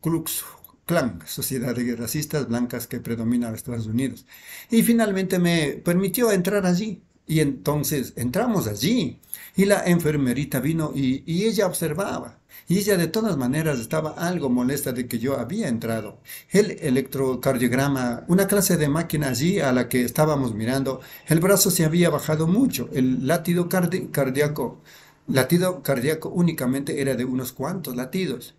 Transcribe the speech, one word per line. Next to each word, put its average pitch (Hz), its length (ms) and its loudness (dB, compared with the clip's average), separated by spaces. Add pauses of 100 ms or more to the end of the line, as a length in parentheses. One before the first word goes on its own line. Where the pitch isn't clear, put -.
Klux 160 440 -4 (420)
Klan, 127 400 0
sociedad 127 480 -6
de 120 220 -2
racistas 139 500 -4
blancas 120 400 -4
que 123 140 -8
predomina 117 480 -2
en 110 80 -6
Estados 113 320 -8
Unidos. 117 360 -4 (460)
Y 226 140 6
finalmente 196 560 2
me 165 320 2
permitió 196 580 0
entrar 190 340 2
allí. 185 380 0 (240)
Y 156 140 2
entonces 143 760 -2
entramos 170 540 0
allí. 139 520 0 (360)
Y 190 80 6
la 202 200 4
enfermerita 147 760 2
vino 151 340 0
y, 135 320 0
y 175 200 0
ella 202 200 2
observaba. 175 720 -4 (300)
Y 180 100 2
ella 202 180 2
de 165 120 2
todas 214 280 0
maneras 135 440 0
estaba 156 300 -2
algo 170 380 -4
molesta 127 440 0
de 120 160 -6
que 117 100 -4
yo 131 220 -2
había 165 260 -4
entrado. 113 540 -4 (320)
El 190 180 4
electrocardiograma, 131 1600 0
una 185 180 4
clase 190 300 2
de 151 120 2
máquina 147 420 0
allí 165 280 0
a 139 140 2
la 123 160 2
que 123 160 2
estábamos 139 500 0
mirando, 127 460 -2 (260)
el 160 140 4
brazo 190 320 4
se 170 120 2
había 170 260 4
bajado 156 360 0
mucho. 190 460 0
El 131 340 0
latido 175 420 0
cardi-, 180 440 -2
cardíaco, 139 680 -2 (440)
latido 175 560 0
cardíaco 135 460 -2
únicamente 147 720 -2
era 135 160 0
de 120 80 -2
unos 127 280 -4
cuantos 143 440 -8
latidos. 131 640 -6